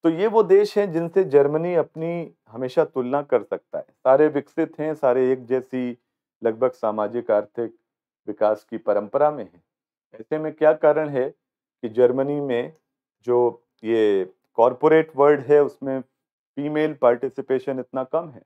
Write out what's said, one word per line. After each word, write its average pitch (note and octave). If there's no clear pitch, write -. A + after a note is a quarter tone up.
तो E3+
ये E3
वो A3
देश G3+
हैं G3+
जिनसे E3+
जर्मनी D3+
अपनी D#3+
हमेशा B2+
तुलना C3+
कर B2+
सकता -
है। D2
सारे C#3
विकसित D3+
हैं, D#3
सारे B2+
एक B2+
जैसी B2+
लगभग A2+
सामाजिक G#2+
आर्थिक G#2+
विकास G#2+
की -
परंपरा G#2+
में C#3
हैं। -
ऐसे A2+
में D#3
क्या D#3
कारण D3+
है C#3
कि A#2+
जर्मनी B2+
में C3+
जो A#2+
ये G#2
कॉरपोरेट D#3
वर्ल्ड C#3+
है, D3
उसमें C3+
फीमेल D3+
पार्टिसिपेशन C3
इतना C3
कम D#3+
है? A#2+